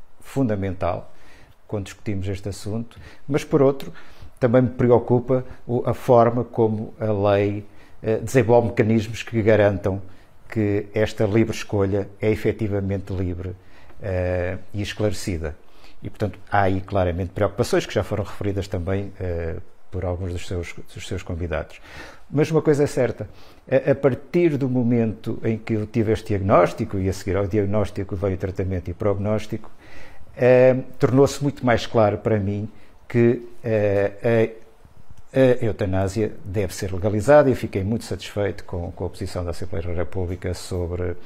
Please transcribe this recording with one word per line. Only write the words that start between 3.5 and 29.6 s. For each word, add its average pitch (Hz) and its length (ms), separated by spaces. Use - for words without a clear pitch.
outro, 139 320
também 127 220
me 120 80
preocupa 123 720
o, 120 220
a 120 80
forma 117 480
como 110 560
a 107 140
lei, 101 340
eh, 110 140
desenvolve 113 540
mecanismos 107 520
que 113 180
garantam 101 640
que 104 440
esta 110 320
livre 110 300
escolha 98 540
é 110 80
efetivamente 101 840
livre, 90 420
eh, 90 560
e 101 80
esclarecida. 95 720
E, - 80
portanto, - 300
há 101 120
aí 98 180
claramente 92 500
preocupações 113 560
que - 80
já 107 80
foram 98 220
referidas 98 420
também, 98 540
eh, 85 380
por 92 120
alguns 90 280
dos 90 160
seus, 87 260
dos 98 140
seus 95 160
convidados. 80 580
Mas 147 220
uma 156 100
coisa 147 220
é 143 60
certa, 110 400
a, 135 220
a - 20
partir 147 640
do 135 100
momento 117 760
em 113 120
que 110 180
eu 104 120
tive 110 240
este 107 200
diagnóstico, 104 680
e 95 100
a 95 40
seguir 92 240
ao 101 100
diagnóstico 101 720
veio 95 180
o 92 40
tratamento 92 520
e - 20
prognóstico, 104 800